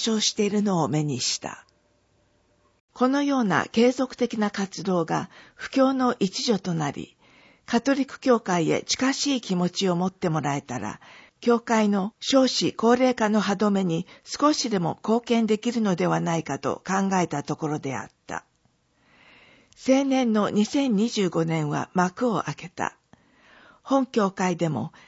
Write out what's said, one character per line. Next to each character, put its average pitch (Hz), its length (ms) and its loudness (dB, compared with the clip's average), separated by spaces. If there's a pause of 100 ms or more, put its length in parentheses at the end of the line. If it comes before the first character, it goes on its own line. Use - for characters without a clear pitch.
笑 220 180 0
し - 140 -2
て 208 100 2
い 208 40 0
る 208 120 2
の 190 220 2
を 135 40 2
目 151 160 0
に 143 180 -4
し - 180 -4
た。 - 260 -12 (1300)
こ 254 140 2
の 277 160 2
よ 277 160 0
う 240 40 2
な 165 280 0
継 240 200 4
続 262 260 -4
的 233 200 -2
な 208 140 0
活 190 320 -6
動 175 220 0
が 160 240 -4 (260)
布 - 160 -14
教 262 220 4
の 254 260 0
一 196 240 -2
助 214 160 0
と 180 140 -4
な 151 180 -2
り、 - 260 -14 (480)
カ 233 140 0
ト 277 140 2
リ 269 100 0
ッ - 20 -4
ク - 140 -12
教 240 200 2
会 175 320 -2
へ - 120 -2
近 262 300 -2
し 269 240 -2
い - 40 -6
気 185 140 -4
持 180 140 0
ち 190 200 -2
を 175 60 0
持 180 120 0
っ 185 40 -4
て - 160 -4
も 156 140 -2
ら 143 140 -4
え 143 60 -6
た 123 180 -10
ら、 101 200 -8 (400)
教 233 200 2
会 220 300 0
の 202 300 -2
少 262 260 4
子 - 280 0
高 233 220 2
齢 254 200 2
化 226 120 0
の 208 140 4
歯 202 120 0
止 208 180 2
め 196 120 2
に 170 220 0 (180)
少 294 300 0
し 254 160 -4
で 214 80 0
も 165 240 -2
貢 226 200 0
献 233 260 2
で 214 100 2
き 240 140 -4
る 233 100 -2
の 196 140 2
で 180 100 0
は 165 140 2
な 170 180 -2
い 156 60 -4
か 135 160 -6
と - 260 -4
考 196 320 0
え 175 80 2
た 147 160 -4
と 147 140 -6
こ 156 140 -4
ろ 151 100 -4
で 135 180 -6
あ 98 60 -8
っ - 40 -16 (200)
た。 82 180 -8 (1300)
青 262 280 2
年 262 300 2
の 208 180 2
二 208 140 2
千 269 300 0
二 220 140 2
十 196 200 0
五 165 140 0
年 160 260 -2
は 147 240 -4
幕 185 360 0
を 185 140 -2
開 147 100 -6
け - 160 -16
た。 - 260 -6 (840)
本 269 240 0
教 208 240 0
会 185 260 -2
で 170 140 0
も 147 240 -4 (140)